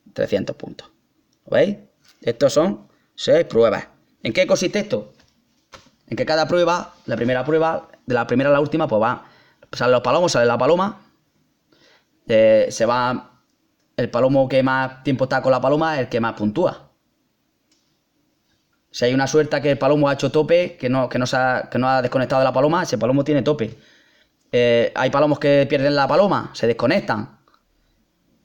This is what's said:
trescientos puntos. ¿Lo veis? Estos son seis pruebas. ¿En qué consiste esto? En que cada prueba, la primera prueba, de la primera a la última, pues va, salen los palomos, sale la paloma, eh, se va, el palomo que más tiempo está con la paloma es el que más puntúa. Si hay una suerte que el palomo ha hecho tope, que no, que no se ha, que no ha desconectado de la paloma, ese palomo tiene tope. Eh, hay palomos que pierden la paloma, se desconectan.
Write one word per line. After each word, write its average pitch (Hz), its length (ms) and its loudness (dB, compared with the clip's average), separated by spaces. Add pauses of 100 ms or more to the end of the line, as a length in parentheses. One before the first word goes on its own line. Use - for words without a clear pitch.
(120)
trescientos - 440 -4
puntos. - 340 -18 (560)
¿Lo - 100 -4
veis? 180 220 0 (440)
Estos 131 300 0
son 175 360 0 (260)
seis 151 320 2
pruebas. 110 420 0 (360)
¿En 113 100 -6
qué - 140 0
consiste 190 320 -2
esto? - 340 -6 (920)
En 107 100 -8
que - 80 -4
cada 156 220 0
prueba, 160 480 0 (100)
la 123 100 -4
primera 127 300 -2
prueba, 160 440 -2 (180)
de 123 80 -2
la 120 100 -2
primera 131 240 0
a 143 40 4
la 139 60 4
última, 151 280 0
pues 110 140 0
va, 117 260 -4 (440)
salen 123 220 0
los 120 80 2
palomos, 156 320 0
sale 120 120 2
la 120 120 2
paloma, 170 420 0 (1300)
eh, 110 420 6
se - 160 -2
va, 123 540 -2 (560)
el 120 140 -4
palomo 131 400 2
que 135 140 2
más 131 400 -2
tiempo 131 220 -2
está 131 160 -2
con 131 100 2
la 127 100 0
paloma 151 340 0
es 135 60 -2
el 120 80 -8
que 117 100 -2
más 113 140 -2
puntúa. 107 580 -4 (2000)
Si - 160 -4
hay 123 80 2
una 135 140 0
suerte 151 340 0
que 143 100 0
el 139 60 -2
palomo 143 320 2
ha 135 40 0
hecho 135 160 -2
tope, 156 460 0
que 127 140 -6
no, 127 180 0
que 123 100 -6
no 123 80 -2
se 131 120 -2
ha, 127 340 -2
que 120 80 -2
no 127 80 0
ha 131 140 2
desconectado 131 400 0
de 135 40 4
la 127 80 0
paloma, 151 300 0
ese 127 140 -4
palomo 131 260 0
tiene 143 200 0
tope. 143 340 -4 (760)
Eh, 120 420 2
hay 131 160 -2
palomos 143 300 0
que 143 300 2
pierden 143 260 0
la 139 120 2
paloma, 151 460 0
se - 140 -2
desconectan. 120 720 -2 (1040)